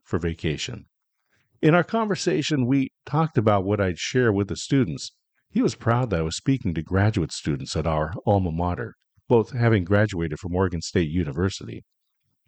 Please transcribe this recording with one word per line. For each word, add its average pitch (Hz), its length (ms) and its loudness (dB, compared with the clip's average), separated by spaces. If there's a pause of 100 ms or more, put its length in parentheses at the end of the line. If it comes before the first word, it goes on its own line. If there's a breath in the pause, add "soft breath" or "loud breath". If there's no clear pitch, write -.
for - 160 -4
vacation. 80 680 -6 (760)
In 156 120 4
our 175 120 4
conversation, 156 840 -2
we 135 220 0 (160)
talked 156 320 0
about 104 260 4
what 101 160 0
I'd 92 180 0
share 123 360 0
with 98 160 0
the - 80 -6
students. 101 560 -2 (360)
He 233 120 0
was 175 140 0
proud 120 340 0
that 90 100 0
I 82 40 0
was 80 120 -4
speaking 123 380 -2
to 78 100 -4
graduate 95 480 2
students 69 460 -4
at 78 100 -2
our 78 260 0 (120)
alma 95 260 2
mater, 87 440 -4 (320)
both 113 240 4
having 117 320 2
graduated 87 560 0
from 87 160 -6
Oregon 90 260 0
State 85 280 0
University. 82 720 -4 (640)